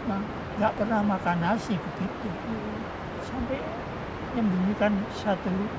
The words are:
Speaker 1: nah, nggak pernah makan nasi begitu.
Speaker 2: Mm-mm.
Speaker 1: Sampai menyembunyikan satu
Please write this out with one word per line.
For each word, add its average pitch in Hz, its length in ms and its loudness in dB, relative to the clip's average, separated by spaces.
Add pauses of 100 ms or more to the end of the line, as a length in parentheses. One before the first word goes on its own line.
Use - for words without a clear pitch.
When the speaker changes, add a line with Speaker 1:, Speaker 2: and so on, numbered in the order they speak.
Speaker 1:
nah, 196 160 2 (400)
nggak 214 160 4
pernah 214 240 4
makan 185 400 4
nasi 190 400 2
begitu. - 480 -4
Speaker 2:
Mm-mm. 214 480 -4 (480)
Speaker 1:
Sampai 254 320 -2 (800)
menyembunyikan 202 560 4 (240)
satu 190 340 0 (280)